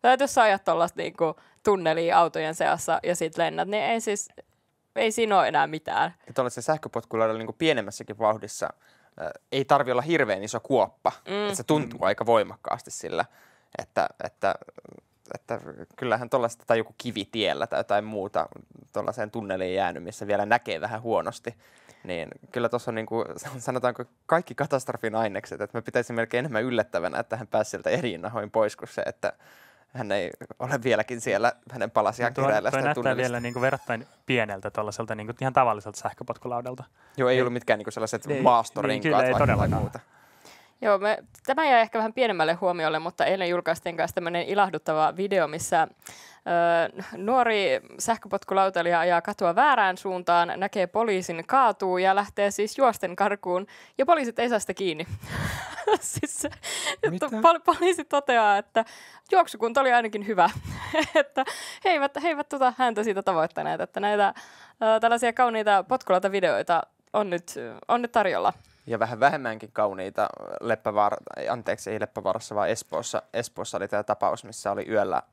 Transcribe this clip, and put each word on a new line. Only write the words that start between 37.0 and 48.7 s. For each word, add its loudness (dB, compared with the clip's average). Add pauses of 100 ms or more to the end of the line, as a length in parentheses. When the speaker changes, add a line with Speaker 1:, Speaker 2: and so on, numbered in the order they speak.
Speaker 2:
Joo, 2
ei 6
Speaker 3:
Ei. 4
Speaker 2:
ollut 0
mitkään 0
niinku -8
sellaiset -6
Speaker 3:
Ei, 0
Speaker 2:
maastorenkaat 4
Speaker 3:
niin, -2
kyllä, 4
ei 6 (100)
Speaker 2:
vaikka 2
tai 4
Speaker 3:
todellakaan. 2
Speaker 2:
muuta. -8 (840)
Speaker 1:
Joo, 4
me, 0 (280)
tämä 0
jäi 8
ehkä 0
vähän -2
pienemmälle 2
huomiolle, 0
mutta -2
eilen 0
julkaistiin -4
kanssa -2
tämmönen -4
ilahduttava 0
video, 0
missä, 0
ö, -2 (140)
nuori 2 (180)
sähköpotkulautailija 0